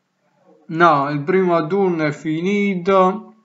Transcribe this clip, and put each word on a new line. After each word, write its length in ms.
No, 440
il 120
primo 440
turno 380
è 80
finito. 1200